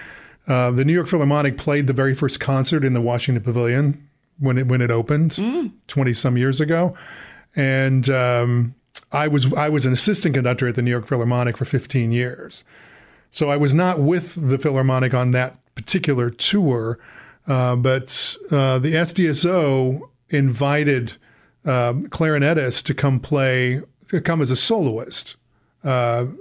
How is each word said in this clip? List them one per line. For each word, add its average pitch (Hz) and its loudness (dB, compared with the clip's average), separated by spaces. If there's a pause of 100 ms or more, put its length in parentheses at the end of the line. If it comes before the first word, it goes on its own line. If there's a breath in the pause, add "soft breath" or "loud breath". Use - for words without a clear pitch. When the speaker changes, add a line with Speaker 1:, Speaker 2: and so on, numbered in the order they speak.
(480 loud breath)
Speaker 1:
Uh, 127 2
the 127 2
New 151 2
York 175 0
Philharmonic 147 0
played 147 0
the 139 2
very 135 0
first 139 -2
concert 135 0
in 131 2
the 123 0
Washington 120 0
Pavilion 127 0 (320)
when 131 2
it, 131 0
when 127 2
it 120 2
opened 147 0
Speaker 2:
Mm. 254 -4 (140)
Speaker 1:
twenty 131 0
some 123 0
years 127 0
ago. 165 0 (580 loud breath)
And, 135 2
um, 120 0 (380)
I 147 0
was, 139 2
I 151 0
was 147 0
an 127 2
assistant 170 0
conductor 123 0
at 120 -2
the 123 -2
New 123 0
York 120 -2
Philharmonic 120 0
for 131 -4
fifteen 120 -2
years. 123 -4 (680 loud breath)
So 151 -2
I 143 0
was 147 2
not 175 2
with 180 0
the 135 0
Philharmonic 131 0
on 127 0
that 127 0 (200)
particular 123 -2
tour, 120 0 (480 loud breath)
uh, 127 0
but, 131 0 (140)
uh, 135 2
the 156 0
S 165 0
D 175 2
S 143 0
O 139 0 (200)
invited, 139 0 (520 soft breath)
um, 127 0
clarinetist 151 0
to 139 -2
come 131 0
play, 127 0 (280)
to 175 -2
come 170 0
as 123 0
a 131 0
soloist, 131 -2 (480)
uh, 123 0 (140)